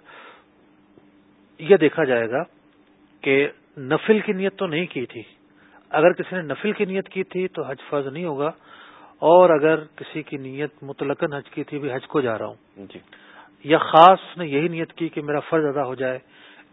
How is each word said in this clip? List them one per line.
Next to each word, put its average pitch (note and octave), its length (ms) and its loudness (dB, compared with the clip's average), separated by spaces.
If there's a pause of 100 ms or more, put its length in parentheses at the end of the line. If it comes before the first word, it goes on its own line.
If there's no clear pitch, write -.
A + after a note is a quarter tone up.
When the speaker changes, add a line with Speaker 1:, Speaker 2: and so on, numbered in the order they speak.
(1600)
Speaker 1:
یہ D#3+ 180 4
دیکھا D#3 260 2
جائے A#2+ 260 0
گا C3+ 140 -2 (800)
کہ C#3 260 0 (300)
نفل D3+ 420 0
کی G3+ 140 -4
نیت F#3+ 220 -6
تو F#3+ 120 -6
نہیں E3 180 -4
کی - 200 -8
تھی، A2+ 180 -16 (680)
اگر D#3 240 4
کسی - 220 -10
نے F#3 60 -8
نفل D#3 300 -6
کی G#3 140 -4
نیت F#3+ 240 -6
کی F#3+ 140 -6
تھی F#3 240 -6
تو E3 160 -8
حج C3 140 -10 (120)
فرض C#3+ 180 -4
نہیں D3+ 180 -10
ہوگا، D3 260 -4 (680)
اور F3 300 8
اگر D#3 340 2 (120)
کسی D3+ 280 -12
کی D3 140 -12
نیت C3+ 340 -10 (100)
مطلقاً C#3 520 -6
حج C#3+ 160 -12
کی D3 140 -8
تھی، D3 160 -10
بھی C3+ 140 -6
حج C3 140 -8
کو D3+ 140 -2
جا A2+ 160 -2
رہا G#2 80 -8
ہوں، A2 100 -12 (200)
Speaker 2:
جی، G2 240 -18 (640)
Speaker 1:
یا D3+ 140 2
خاص E3 600 6
نے E3+ 100 -8
یہی D3 200 0
نیت E3 260 -6
کی E3 160 -6
کہ D#3 120 -8
میرا D3 180 -4
فرض D#3 260 0
ادا C#3 200 -2
ہو B2+ 100 -8
جائے، B2+ 240 -4 (540)